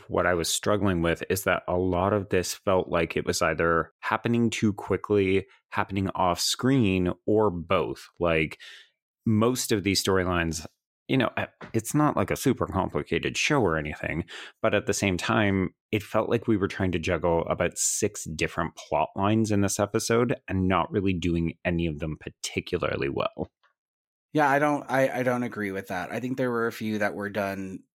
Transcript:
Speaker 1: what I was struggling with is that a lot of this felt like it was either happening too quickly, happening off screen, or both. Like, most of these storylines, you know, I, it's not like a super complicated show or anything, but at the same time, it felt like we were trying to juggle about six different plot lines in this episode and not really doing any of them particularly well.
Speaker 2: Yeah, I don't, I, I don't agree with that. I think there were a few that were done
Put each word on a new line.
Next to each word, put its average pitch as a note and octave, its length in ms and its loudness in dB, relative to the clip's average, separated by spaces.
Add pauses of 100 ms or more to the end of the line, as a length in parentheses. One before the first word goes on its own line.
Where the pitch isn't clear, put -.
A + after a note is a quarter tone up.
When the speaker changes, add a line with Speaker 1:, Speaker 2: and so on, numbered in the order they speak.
Speaker 1:
what F2+ 160 2
I F2+ 80 4
was E2 160 0
struggling G2 520 0
with E2 280 0
is F#2+ 140 0
that F#2 240 0
a F2+ 100 0
lot F#2 340 2
of G2+ 180 0
this F2+ 240 -2
felt F#2 360 0
like E2 260 0
it E2 100 -2
was F2+ 160 -2
either E2 580 2
happening A#2 500 0
too A2 240 0
quickly, G2 720 0 (240)
happening G2 460 -2
off F2+ 240 2
screen, G2 760 2 (140)
or G#2+ 240 4
both. E2+ 580 -2 (100)
Like, D#2+ 380 2 (680)
most A#2 460 2
of G#2 120 0
these F#2+ 200 2
storylines, F2 640 0 (420)
you C3+ 100 2
know, B2 200 2
I, G#2 100 -4 (260)
it's - 200 -4
not D3+ 240 2
like G2 140 0
a D2+ 40 0
super A#2 300 0
complicated F2 720 -2
show D3 240 2
or E2 160 2
anything, D#2 480 -4 (360)
but A2 120 2
at G#2 140 2
the G2+ 60 2
same G2 240 2
time, G2 520 2 (220)
it G#2+ 120 0
felt - 260 -2
like A2+ 180 0
we A2 100 4
were F#2 100 0
trying F#2 260 -2
to F2 60 0
juggle E2 480 0
about E2+ 300 -2
six - 480 -2
different E2 500 -4
plot D2+ 400 -2
lines G#2+ 360 2
in G2+ 100 2
this G2 180 0
episode A2+ 560 2 (120)
and F#2 200 0
not F#2 240 2
really G2 220 0
doing E2+ 400 0 (100)
any E2+ 220 0
of D2+ 140 -4
them D#2 200 -6
particularly C#2 880 -4
well. - 420 -4 (840)
Speaker 2:
Yeah, D3 160 4
I C#3 100 4
don't, D3 320 0
I, C3 280 2
I B2+ 40 -2
don't B2 200 0
agree G#2 280 -4
with G2 160 -6
that. F2+ 240 -6
I A2 80 -4
think B2+ 180 -4
there B2+ 140 -2
were A#2 160 0
a A2+ 60 -2
few G#2+ 260 -4
that G2+ 160 0
were G2+ 140 -6
done G2 500 -6 (160)